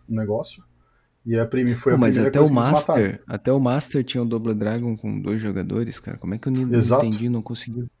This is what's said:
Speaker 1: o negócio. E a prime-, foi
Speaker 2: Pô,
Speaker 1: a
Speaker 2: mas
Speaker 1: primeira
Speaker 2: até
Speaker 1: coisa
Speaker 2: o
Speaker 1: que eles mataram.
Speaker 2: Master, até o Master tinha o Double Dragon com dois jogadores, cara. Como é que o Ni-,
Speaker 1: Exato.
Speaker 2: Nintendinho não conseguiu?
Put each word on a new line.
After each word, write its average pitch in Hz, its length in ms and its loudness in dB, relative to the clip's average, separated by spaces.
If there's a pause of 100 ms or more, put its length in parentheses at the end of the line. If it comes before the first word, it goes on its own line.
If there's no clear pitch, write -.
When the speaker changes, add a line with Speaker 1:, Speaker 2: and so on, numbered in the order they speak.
Speaker 1:
o 113 60 -4
negócio. 110 500 -4 (640)
E 113 120 0
a 113 80 2
prime-, 123 300 0
foi 127 160 0
Speaker 2:
Pô, 127 40 4
Speaker 1:
a - 20 4
Speaker 2:
mas 117 180 4
Speaker 1:
primeira 127 140 2
Speaker 2:
até 143 80 2
Speaker 1:
coisa 151 120 8
Speaker 2:
o - 20 2
Speaker 1:
que 127 60 4
eles 120 100 4
mataram. 147 400 2
Speaker 2:
Master, 95 180 -8
até 123 260 -2
o 139 80 4
Master 131 440 0
tinha 127 180 -4
o 117 40 -2
Double 113 280 -2
Dragon 110 420 -2
com 104 240 -6
dois 101 200 -2
jogadores, 101 600 -4
cara. - 180 -12
Como 92 160 -6
é 131 40 -6
que 139 100 -8
o - 20 0
Ni-, 127 260 0
Speaker 1:
Exato. 117 340 4
Speaker 2:
Nintendinho 113 200 -2
não 117 120 -2
conseguiu? 120 460 -8 (120)